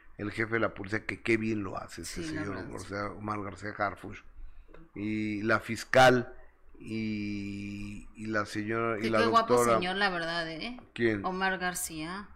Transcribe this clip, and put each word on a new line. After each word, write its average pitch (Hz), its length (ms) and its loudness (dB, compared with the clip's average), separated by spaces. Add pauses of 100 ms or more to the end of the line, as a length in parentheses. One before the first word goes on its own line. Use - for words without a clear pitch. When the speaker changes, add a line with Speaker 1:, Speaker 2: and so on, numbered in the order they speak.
(180)
Speaker 1:
el 104 140 -6
jefe 113 240 -2
de 113 40 2
la 101 140 2
policía, 104 320 -6
que - 160 -6
qué 113 160 4
bien 110 260 -2
lo 92 140 -6
hace - 260 -10
ese - 200 -8
Speaker 2:
Sí, 78 120 -6
la - 80 -4
Speaker 1:
señor, 98 140 -6
Speaker 2:
verdad, - 180 -8
Speaker 1:
o - 40 -8
Speaker 2:
sí. 98 100 -10
Speaker 1:
sea, 101 220 -4
Omar 104 300 -6
García 101 360 -8
Harfuch, 98 400 -2 (760)
y 107 480 -2
la 110 160 4
fiscal 123 720 6 (440)
y, 104 1400 -6
y 107 120 -10
la 107 180 0
señora 110 540 -2
y 107 40 -2
Speaker 2:
Sí, 110 60 0
Speaker 1:
la 110 100 4
Speaker 2:
qué 113 80 6
guapo 226 280 4
Speaker 1:
doctora. 120 240 8
Speaker 2:
señor, 180 160 0
la 202 140 2
verdad, 170 400 -2
¿eh? 214 280 -8 (160)
Speaker 1:
¿Quién? 117 320 2
Speaker 2:
Omar 185 320 0
García. 175 760 -6